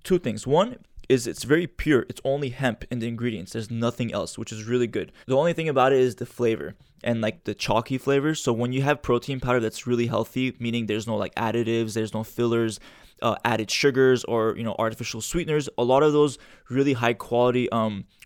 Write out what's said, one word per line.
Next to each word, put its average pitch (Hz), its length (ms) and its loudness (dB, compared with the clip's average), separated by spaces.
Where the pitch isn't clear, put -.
two 180 140 2
things. 107 280 -6
One 185 300 2
is 127 180 4
it's - 160 -8
very 156 240 2
pure. - 420 0
It's - 160 -14
only 139 260 -2
hemp 123 400 -4
in 123 100 -4
the 113 80 -4
ingredients. 113 440 -6
There's 110 180 -8
nothing 117 440 -2
else, 90 240 -6
which 110 140 -10
is 110 120 -10
really 123 220 2
good. 98 260 -4
The 131 100 0
only 165 160 2
thing 160 160 -4
about 135 240 4
it 135 60 6
is 127 160 2
the 120 100 -10
flavor 113 500 -2
and, 113 180 -2
like, 107 240 -4
the 104 100 -4
chalky 113 440 -2
flavor. 139 380 2
So - 160 0
when 120 200 -2
you 135 100 0
have 139 200 0
protein 123 380 0
powder 127 180 2
that's 110 280 -4
really 120 200 2
healthy, 113 540 -2
meaning 117 260 -2
there's 107 220 -2
no, 110 80 -2
like, 101 180 -4
additives, 113 600 0
there's 110 200 -4
no 110 80 -4
fillers, 117 560 0
uh, 117 140 0
added 110 260 0
sugars 131 540 4
or, 110 320 0
you 113 60 -6
know, 113 160 -6
artificial 113 420 -4
sweeteners, 151 560 -2
a 123 80 0
lot 135 200 6
of 151 80 6
those 147 260 4
really 139 240 2
high 120 200 2
quality, 123 580 2
um, 110 320 -2